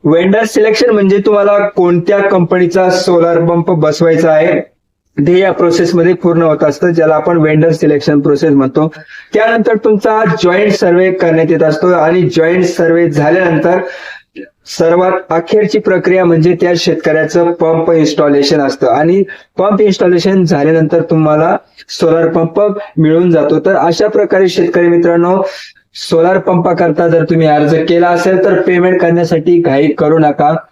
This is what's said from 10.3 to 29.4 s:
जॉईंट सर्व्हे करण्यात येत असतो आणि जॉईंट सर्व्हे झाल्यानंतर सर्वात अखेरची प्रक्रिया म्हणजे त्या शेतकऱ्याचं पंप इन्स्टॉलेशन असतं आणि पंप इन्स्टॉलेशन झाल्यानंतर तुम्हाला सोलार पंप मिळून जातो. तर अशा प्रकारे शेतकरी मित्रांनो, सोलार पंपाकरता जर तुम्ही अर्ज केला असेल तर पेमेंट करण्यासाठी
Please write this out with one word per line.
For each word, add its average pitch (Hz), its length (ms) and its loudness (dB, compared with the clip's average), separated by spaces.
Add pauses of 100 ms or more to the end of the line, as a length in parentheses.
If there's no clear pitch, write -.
जॉईंट 190 280 0
सर्व्हे 185 400 0
करण्यात 165 380 0
येत 160 140 0
असतो 156 240 0
आणि 175 340 0
जॉईंट 170 420 0
सर्व्हे 165 480 0
झाल्यानंतर 165 640 0 (880)
सर्वात 175 460 0 (180)
अखेरची 202 500 -2
प्रक्रिया 185 460 0
म्हणजे 170 360 2
त्या 175 160 0
शेतकऱ्याचं 160 720 -2
पंप 165 400 -2
इन्स्टॉलेशन 147 680 0
असतं 135 260 -2
आणि 160 360 0 (340)
पंप 202 240 0
इन्स्टॉलेशन 190 640 2
झाल्यानंतर 160 580 0
तुम्हाला 160 560 0 (320)
सोलार 165 380 0
पंप 190 500 -2 (200)
मिळून 165 340 2
जातो. 151 280 0
तर 190 160 0
अशा 175 320 0
प्रकारे 196 400 0
शेतकरी 170 400 0
मित्रांनो, 170 540 0 (520)
सोलार 170 440 0
पंपाकरता 170 720 0
जर 165 160 2
तुम्ही 160 240 0
अर्ज 151 280 2
केला 170 320 0
असेल 185 380 0
तर 190 160 0
पेमेंट 180 400 0
करण्यासाठी 170 600 0